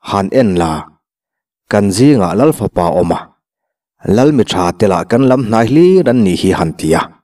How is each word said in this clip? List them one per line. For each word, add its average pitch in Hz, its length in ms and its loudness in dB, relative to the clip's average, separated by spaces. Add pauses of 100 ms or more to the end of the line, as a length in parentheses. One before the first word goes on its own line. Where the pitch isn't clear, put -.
(100)
Han 98 180 -4 (120)
en 113 100 2 (100)
la, 80 120 -2 (960)
kan 104 240 2
zi 123 220 4
nga 95 120 0 (100)
lal 151 200 2
fa 104 80 -4 (100)
pa 87 100 0 (140)
oma. 85 340 -4 (720)
Lal 123 300 2
mi 110 80 2
tha 90 200 -4 (140)
te 110 140 0
la 87 60 0 (120)
kan 120 200 0
lam 135 180 0
hnai 113 220 0
hli 160 160 4 (200)
ran 120 180 2
ni 92 160 0
hi 95 180 0
han 82 200 -4
tia. 78 220 -2 (240)